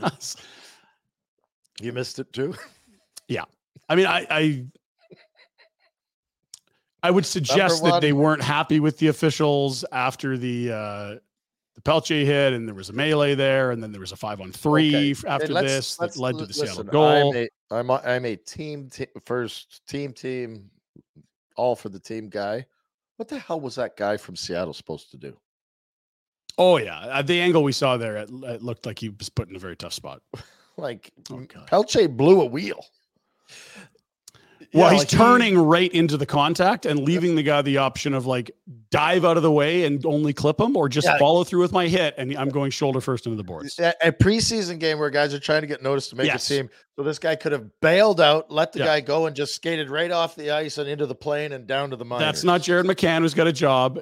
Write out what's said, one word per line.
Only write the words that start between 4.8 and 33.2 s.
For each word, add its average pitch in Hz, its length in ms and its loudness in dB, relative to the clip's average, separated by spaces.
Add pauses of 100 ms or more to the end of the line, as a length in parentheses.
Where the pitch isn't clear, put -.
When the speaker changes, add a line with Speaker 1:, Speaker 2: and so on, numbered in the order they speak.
Speaker 1:
I 175 80 2
would 180 160 4
suggest 165 560 0
Speaker 2:
Number 175 140 4
Speaker 1:
that 170 60 2
they 151 120 4
Speaker 2:
one. 143 100 2
Speaker 1:
weren't 151 200 2
happy 151 360 0
with 147 200 0
the 160 80 4
officials 143 840 0
after 131 460 -4
the, 120 340 -4
uh, 104 440 -10 (580)
the - 100 -20
Pelche 151 400 0
hit, 139 300 2
and 113 140 -6
there 104 80 -10
was 95 140 -16
a 101 40 -16
melee 147 400 2
there, 135 380 2
and 117 100 -6
then 107 100 -12
there 101 100 -14
was 92 100 -14
a 98 40 -14
five-on-three 107 800 0
Speaker 2:
Okay. 143 160 2
Speaker 1:
f-, - 140 -8
after 147 220 -2
Speaker 2:
Hey, 151 60 -4
let's, 156 200 0
Speaker 1:
this 135 220 -4
that 135 80 -8
Speaker 2:
let's - 140 -6
Speaker 1:
led 127 160 -4
to 113 80 -10
Speaker 2:
li-, 107 40 -10
Speaker 1:
the 98 80 -14
Seattle 139 220 -6
Speaker 2:
listen, 104 160 -10
Speaker 1:
goal. 147 440 6
Speaker 2:
I'm - 0 -
a, 117 140 -4 (220)
I'm 120 180 -4
a, 131 160 0
I'm 123 200 -2
a 113 100 -6
team, 147 560 -14
t-, 131 160 -12 (180)
first - 640 -8
team, 143 260 -10
team, 117 560 -12 (840)
all 120 200 0
for - 140 -12
the 95 100 -16
team 110 300 -12
guy. 104 380 -6 (500)
What 220 100 -12
the 285 120 -12
hell 170 200 -8
was 131 160 -12
that 120 220 -8
guy 104 200 -2
from 90 180 -16
Seattle 85 400 -6
supposed - 360 -14
to 69 60 -20
do? 67 180 -18 (1200)
Speaker 1:
Oh, 175 180 6
yeah. 90 220 -6
Uh, 135 240 -6
the 175 180 0
angle 170 220 4
we 139 80 2
saw 127 260 0
there, 110 200 -6
it, 107 120 -12
it 123 320 -14
looked 120 240 -10
like 107 140 -12
he 110 100 -8
was 104 200 -14
put 98 200 -8
in 95 60 -16
a 92 40 -14
very 90 160 -14
tough 87 180 -14
spot. - 280 -14 (140)
Speaker 2:
<laughs> - 80 -16 (340)
Like, 127 340 -12 (180)
Speaker 1:
Oh, 131 100 -14
God. - 280 -20
Speaker 2:
Pelche 190 480 2
blew 165 240 8
a 147 60 4
wheel. 127 400 -8 (1900)